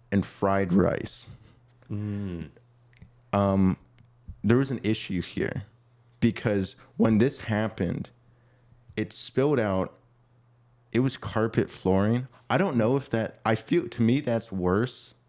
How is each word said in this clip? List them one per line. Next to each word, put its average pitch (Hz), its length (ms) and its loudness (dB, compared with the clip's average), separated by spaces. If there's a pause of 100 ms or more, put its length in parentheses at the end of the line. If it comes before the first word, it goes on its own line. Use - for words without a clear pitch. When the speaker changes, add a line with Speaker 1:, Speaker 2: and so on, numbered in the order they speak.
(120)
Speaker 1:
and 101 120 2
fried 98 480 0
rice. - 580 0 (600)
Speaker 2:
Mm. 101 600 -6 (800)
Speaker 1:
Um, 98 440 4 (680)
there 117 140 6
was 139 120 0
an 117 140 -4
issue 101 360 -2
here - 440 -4 (560)
because 104 560 0 (200)
when 110 220 4
this 127 200 2
happened, 104 720 -4 (880)
it 107 160 -4
spilled 139 460 -2
out. 95 360 0 (1000)
It 117 80 2
was 135 160 0
carpet - 540 -2
flooring. 107 580 0 (220)
I 120 80 2
don't 170 180 0
know 117 200 2
if 135 140 -6
that, 113 340 -4
I 113 100 2
feel, - 340 -2
to - 140 -2
me, 120 180 2
that's 117 320 -4
worse. 95 640 -2 (140)